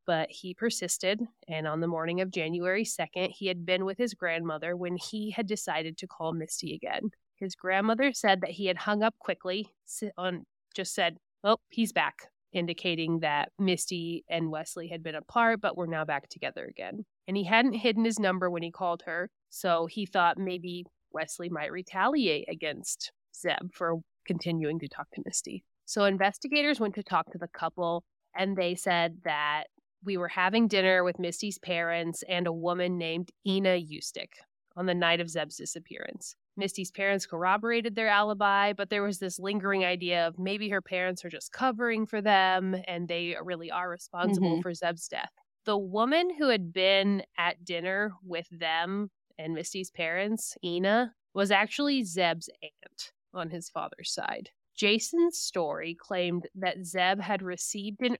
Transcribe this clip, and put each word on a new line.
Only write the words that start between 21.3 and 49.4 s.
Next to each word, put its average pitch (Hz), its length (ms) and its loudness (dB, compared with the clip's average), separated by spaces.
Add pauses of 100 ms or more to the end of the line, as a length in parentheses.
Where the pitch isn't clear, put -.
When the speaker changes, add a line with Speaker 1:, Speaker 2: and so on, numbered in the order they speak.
Speaker 1:
might 151 240 -4
retaliate 190 800 2
against - 600 -6 (220)
Zeb 175 380 -4
for 165 280 -2 (260)
continuing 165 540 0
to 147 80 -8
talk - 260 -12
to - 100 -8
Misty. - 400 -6 (220)
So 208 180 2
investigators 254 720 4
went 208 160 0
to 208 80 -6
talk 165 300 0
to 180 60 -12
the 170 100 -8
couple, 170 560 -2 (280)
and 190 240 0
they 180 200 0
said 170 480 2
that, 147 400 0 (400)
"We 190 120 0
were 175 120 0
having 196 400 4
dinner 190 340 6
with 180 160 0
Misty's 185 400 -4
parents 170 720 -2
and 180 180 0
a 170 60 0
woman 175 440 0
named 170 340 -2 (140)
Ina 190 360 4
Eustick - 540 -10 (420)
on 180 100 -2
the 180 80 4
night 170 240 4
of 170 100 -2
Zeb's 156 280 -4
disappearance." - 800 -12 (200)
Misty's 190 360 -4
parents 196 340 0
corroborated 214 720 0
their 220 100 0
alibi, 202 680 4
but 196 160 -4
there 208 140 0
was 202 160 0
this 185 220 -6
lingering 196 440 0
idea 175 440 2
of 170 100 -6
maybe 202 300 -2
her 196 120 0
parents 185 440 -2
are 175 40 -8
just 160 240 -12
covering 233 540 0
for 214 160 -4
them 190 540 4 (100)
and 175 220 -4
they 170 340 -2
really 170 300 -6
are 180 160 -4
responsible 180 640 0
Speaker 2:
Mm-hmm. 165 80 2
Speaker 1:
for 175 140 -4
Zeb's 170 340 -2
death. - 240 -6 (320)
The 208 140 2
woman 254 580 2
who 294 140 4
had 185 220 2
been 196 520 4 (120)
at 175 280 0
dinner 185 480 -2 (100)
with 170 280 -6
them 170 600 -2 (280)
and 160 160 -4